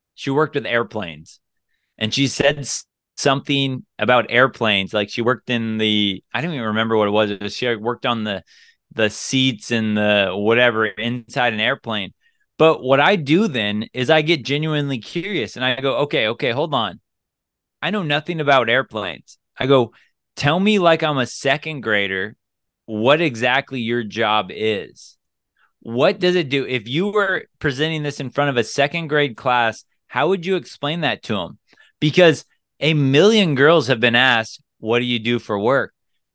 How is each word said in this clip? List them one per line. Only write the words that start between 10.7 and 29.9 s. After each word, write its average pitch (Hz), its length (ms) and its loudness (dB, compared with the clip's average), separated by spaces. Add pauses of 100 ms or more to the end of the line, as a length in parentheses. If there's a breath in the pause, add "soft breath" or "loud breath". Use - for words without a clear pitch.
inside 117 680 -4
an 107 60 -6
airplane. 107 540 -4 (440)
But 156 240 4
what 135 200 2
I 190 160 4
do 165 320 2
then 104 440 -2
is 127 160 -2
I 156 120 6
get 151 240 -2
genuinely 147 540 -2
curious 170 580 -8
and 127 80 -4
I 127 160 -2
go, 131 160 0
"Okay, 143 320 0
okay, 120 220 -2
hold 147 220 -4
on. 104 280 -4 (800)
I 160 100 -4
know 208 100 -4
nothing 151 380 -4
about 135 300 4
airplanes." 107 680 -4 (220)
I 131 80 -2
go, 131 240 4 (440 soft breath)
"Tell 147 240 0
me 208 200 2
like 165 240 2
I'm 147 160 -2
a 120 80 -2
second 147 540 -4
grader 101 540 -2 (500)
what 120 360 2
exactly 127 600 -2
your 117 220 -2
job 107 480 -2
is. 104 640 -6 (640)
What 139 380 0
does 180 160 2
it 160 140 -2
do? 135 160 -2
If 117 220 -6
you 170 220 -2
were 196 360 -2 (140)
presenting 151 420 -2
this 143 180 -6
in 131 120 -8
front 143 180 0
of 127 80 0
a 117 60 2
second 147 440 -2
grade 143 300 0
class, 120 480 0 (220)